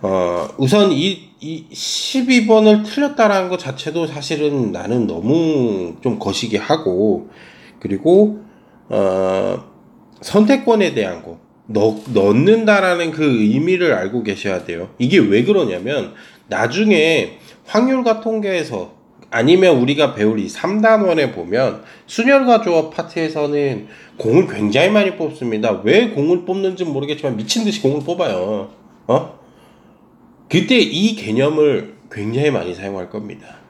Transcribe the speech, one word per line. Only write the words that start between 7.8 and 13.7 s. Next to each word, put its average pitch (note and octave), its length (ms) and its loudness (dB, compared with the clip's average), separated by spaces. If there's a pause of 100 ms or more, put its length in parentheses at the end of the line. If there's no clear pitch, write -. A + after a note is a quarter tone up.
그리고, G#3 640 2 (460)
어, F#2+ 760 -2 (560)
선택권에 G#3+ 760 2
대한 F2+ 280 -4
거, E2 180 -18 (260)
넣-, G#2+ 360 0 (100)
넣는다라는 F3 1000 4
그 D3+ 140 -4
의미를 C#3+ 720 2